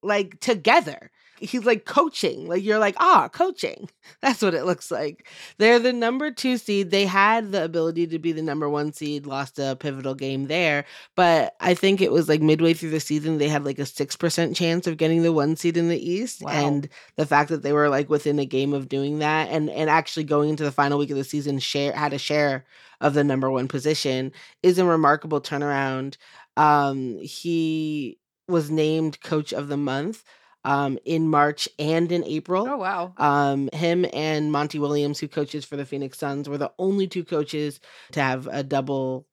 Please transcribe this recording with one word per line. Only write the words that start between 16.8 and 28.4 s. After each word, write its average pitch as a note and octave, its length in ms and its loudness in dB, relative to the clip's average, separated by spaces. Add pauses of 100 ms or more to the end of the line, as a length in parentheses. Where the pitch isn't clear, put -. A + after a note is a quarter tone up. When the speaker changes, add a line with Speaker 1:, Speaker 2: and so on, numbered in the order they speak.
Speaker 1:
the D3+ 100 0
fact D3 240 4
that D3+ 120 -4
they C#3+ 120 0
were, D3 160 4
like, C#3+ 180 0
within D3 300 0
a C#3 80 -2
game C3+ 260 -2
of C#3 160 -4
doing C#3+ 300 -4
that D3+ 320 0
and, D3+ 200 0
and D#3 200 -2
actually D#3 340 2
going D3 260 2
into D#3 140 -4
the C#3+ 80 -2
final C#3+ 260 2
week C#3+ 120 -2
of C#3 80 -4
the C3+ 60 -4
season, C#3 340 -4
share, C#3+ 340 -2
had D3 220 -4
a C#3 40 -6
share C#3+ 460 0 (380)
of C#3+ 100 4
the C#3+ 120 2
number C3+ 260 0
one C3 180 -2
position C3 640 -2 (300)
is F3+ 160 4
a F#3 80 4
remarkable D#3 560 2
turnaround. C#3 720 -4 (400)
Um, C#3 640 2
he D#3 1000 -4 (300)